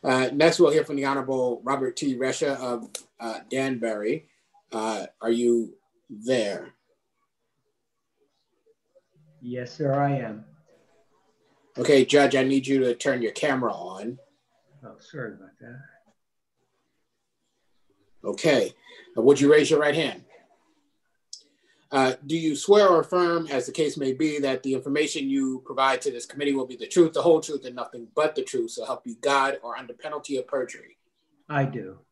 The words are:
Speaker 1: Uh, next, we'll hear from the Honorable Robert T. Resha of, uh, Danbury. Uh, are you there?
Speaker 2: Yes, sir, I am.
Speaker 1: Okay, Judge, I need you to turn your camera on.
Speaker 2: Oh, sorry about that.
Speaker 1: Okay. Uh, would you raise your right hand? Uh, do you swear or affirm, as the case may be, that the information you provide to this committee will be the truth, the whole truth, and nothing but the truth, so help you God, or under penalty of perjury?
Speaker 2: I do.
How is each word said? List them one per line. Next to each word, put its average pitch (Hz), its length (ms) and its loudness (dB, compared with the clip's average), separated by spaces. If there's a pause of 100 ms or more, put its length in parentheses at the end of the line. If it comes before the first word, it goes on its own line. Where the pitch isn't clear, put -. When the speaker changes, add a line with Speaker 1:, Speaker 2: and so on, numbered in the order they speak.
Speaker 1:
Uh, 127 280 0
next, 156 280 4
we'll 165 120 8
hear 147 140 2
from 151 100 -8
the 139 80 -4
Honorable 131 600 -2
Robert 131 340 -4
T. 139 180 -2
Resha 131 420 -2
of, 120 300 -8 (320)
uh, 113 200 -8 (100)
Danbury. 123 800 -4 (420)
Uh, 110 360 -6 (120)
are 113 120 -2
you 117 420 0 (340)
there? 104 640 -4 (2750)
Speaker 2:
Yes, 123 340 -10
sir, 139 180 0
I 139 240 2
am. 110 280 -8 (1300)
Speaker 1:
Okay, 131 280 6
Judge, 139 300 4
I 131 80 4
need 135 240 0
you 135 140 2
to 123 120 2
turn 127 300 -2
your 107 80 -2
camera 131 420 -2
on. 107 460 -12 (680)
Speaker 2:
Oh, - 140 -20
sorry 123 340 -14
about - 260 -20
that. 123 220 -20 (2500)
Speaker 1:
Okay. 135 500 0 (440)
Uh, 123 60 0
would 135 180 8
you 139 100 6
raise 151 200 6
your 151 80 4
right 147 160 2
hand? 151 280 -4 (1700)
Uh, 131 260 2 (100)
do 147 100 -4
you 160 180 -2
swear 202 360 6
or 170 100 6
affirm, 170 480 0
as 135 180 -2
the - 60 -10
case 151 240 -2
may 135 160 -2
be, 147 280 -2
that 135 220 -2
the 135 120 -2
information 139 560 -2
you 131 360 0
provide 135 360 0
to 139 100 -2
this 120 140 -12
committee 143 260 -4
will 135 140 -2
be 127 100 -14
the 120 100 -12
truth, 165 280 4
the 147 80 0
whole 160 180 6
truth, 151 240 -8
and 123 140 -12
nothing 117 360 -12
but 156 220 0
the 135 80 -4
truth, - 280 -4
so 120 120 -10
help 120 240 -8
you 117 140 -10
God, 139 420 2
or 120 140 -10
under 123 160 -14
penalty 147 420 -10
of 127 120 -4
perjury? - 500 -8 (500)
Speaker 2:
I 143 160 -2
do. 107 340 -8 (140)